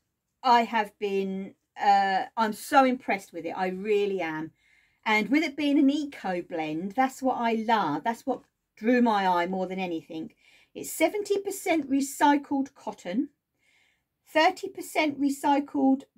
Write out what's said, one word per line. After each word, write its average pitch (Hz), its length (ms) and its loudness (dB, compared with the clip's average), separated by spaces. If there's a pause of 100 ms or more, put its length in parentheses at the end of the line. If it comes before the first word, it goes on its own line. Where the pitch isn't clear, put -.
(440)
I 240 200 6
have 220 340 -4
been, 196 580 -4 (260)
uh, 196 420 4 (140)
I'm 220 160 0
so 269 320 4
impressed 247 480 -4
with 165 120 -10
it. 165 60 -6
I 190 160 -2
really 196 540 -2
am. 160 300 -6 (540)
And 214 240 2
with 302 140 2
it 285 140 -6
being 294 200 2
an 277 120 6
eco 277 520 -4
blend, 165 520 -6
that's 262 280 -2
what 262 160 0
I 233 160 -2
love. 214 500 0
That's 226 220 -6
what - 180 -6 (340)
drew 247 240 2
my 208 260 2
eye 175 200 2
more 185 200 -4
than 190 120 -8
anything. 165 520 -8 (420)
It's - 180 -12
seventy 403 480 0
percent 330 500 -2
recycled 277 840 2
cotton, 208 560 -6 (960)
thirty 349 440 2
percent 311 500 -4
recycled 277 840 2 (140)